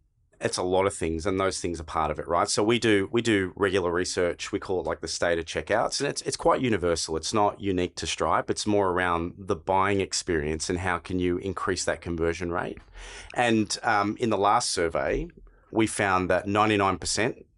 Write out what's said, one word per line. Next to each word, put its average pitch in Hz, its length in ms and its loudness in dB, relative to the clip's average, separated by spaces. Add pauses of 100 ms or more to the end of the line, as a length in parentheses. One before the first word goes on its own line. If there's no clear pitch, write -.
(420)
it's - 160 -2
a 98 60 -2
lot 92 220 4
of 98 80 2
things, 82 320 -4
and 95 140 0
those 95 220 0
things 85 180 -4
are 78 60 -10
part 78 260 0
of 73 80 -6
it, - 80 -10
right? 85 220 2
So - 120 0
we 113 160 4
do, 104 340 4
we 117 100 2
do 101 340 2
regular 92 360 2
research. 87 600 0
We 101 80 -2
call 92 220 -2
it, 73 40 -10
like, 85 140 -4
the - 80 -8
state 87 320 0
of 82 60 -6
checkouts, 107 560 -2
and 143 80 -2
it's, 139 140 -6
it's 143 120 -4
quite 165 240 2
universal. 87 560 0
It's - 180 -4
not 104 280 2
unique 90 340 0
to - 100 -8
Stripe. 85 440 0
It's - 180 -4
more 101 220 4
around 87 480 0
the 98 180 -4
buying 95 460 2
experience 80 680 -2
and 90 100 0
how 90 180 -2
can 90 220 -4
you 90 180 0
increase 92 480 -4
that 82 160 -2
conversion 85 500 -2
rate. - 280 -4 (540)
And, 113 480 2
um, 104 380 2
in 120 100 0
the 104 80 2
last 104 340 2
survey, 85 580 -2 (420)
we 110 160 2
found 92 420 2
that 90 180 2
ninety-nine 101 500 4
percent - 480 -2 (120)